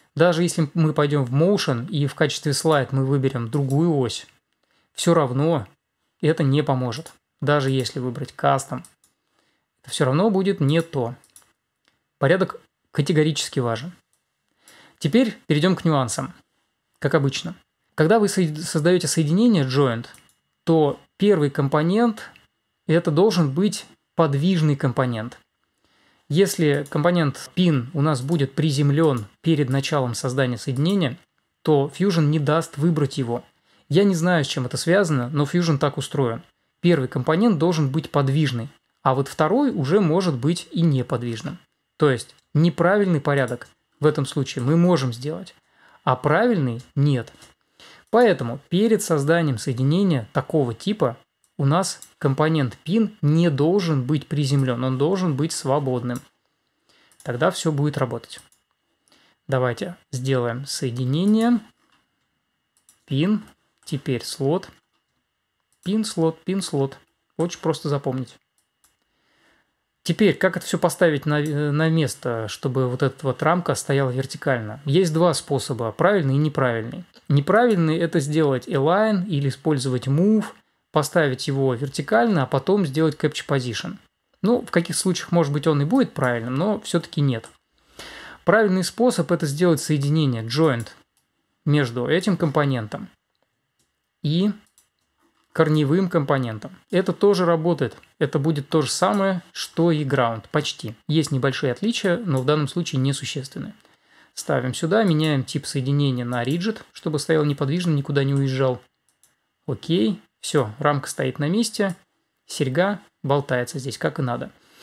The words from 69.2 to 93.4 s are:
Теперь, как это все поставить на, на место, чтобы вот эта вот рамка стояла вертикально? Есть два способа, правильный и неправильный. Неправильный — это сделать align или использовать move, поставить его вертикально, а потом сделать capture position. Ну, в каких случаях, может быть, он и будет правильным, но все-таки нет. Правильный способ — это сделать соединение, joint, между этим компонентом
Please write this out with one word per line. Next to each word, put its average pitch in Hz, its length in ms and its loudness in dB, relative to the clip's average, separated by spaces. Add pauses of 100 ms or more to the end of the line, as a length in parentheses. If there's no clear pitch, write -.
Теперь, 175 320 2
как 185 220 0
это 180 80 -10
все - 140 -4
поставить 160 480 0
на, 147 140 0
на 147 500 0
место, 123 580 -2
чтобы 131 400 -2
вот 127 140 -4
эта 135 120 0 (120)
вот 127 160 -4
рамка 170 320 0
стояла 139 360 -2
вертикально? 123 760 -4
Есть 160 260 2
два 165 220 2
способа, 120 580 -4
правильный 165 420 2
и 139 40 2
неправильный. 139 680 -2 (240)
Неправильный — 170 720 4
это 170 200 0
сделать 143 480 0
align 190 600 0
или 143 220 -2
использовать 131 580 -2
move, 202 400 2 (440)
поставить 147 580 0
его 135 260 0
вертикально, 151 680 0
а 123 40 -2
потом 180 400 0
сделать 151 300 0
capture - 300 -4
position. 127 520 -4 (440)
Ну, 226 200 0
в - 80 -14
каких 170 260 -2
случаях, - 360 -4
может 165 200 2
быть, 143 140 -2
он 147 160 2
и - 20 0
будет 233 300 0
правильным, 123 400 -2
но 202 260 -2
все-таки - 400 -4
нет. 131 280 -2 (960)
Правильный 190 400 4
способ — 226 480 0
это 170 120 0
сделать 156 380 2
соединение, 143 600 0
joint, 117 460 0 (800)
между 123 400 2
этим 175 320 0
компонентом 143 720 -2 (1120)